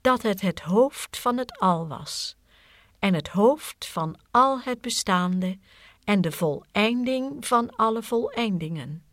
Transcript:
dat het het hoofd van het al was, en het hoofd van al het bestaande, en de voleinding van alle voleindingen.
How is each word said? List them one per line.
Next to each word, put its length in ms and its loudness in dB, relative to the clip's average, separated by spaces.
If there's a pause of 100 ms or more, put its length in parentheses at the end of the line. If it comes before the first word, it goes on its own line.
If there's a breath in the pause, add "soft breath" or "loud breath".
dat 220 2
het 180 -2
het 200 -2
hoofd 580 0
van 180 0
het 220 -6
al 300 2
was, 480 -10 (640 soft breath)
en 160 2
het 140 -2
hoofd 580 2
van 320 -6 (120)
al 300 4
het 200 -6
bestaande, 760 0 (460 soft breath)
en 160 4
de 120 0
voleinding 1120 -2
van 300 0
alle 260 2
voleindingen. 1120 -4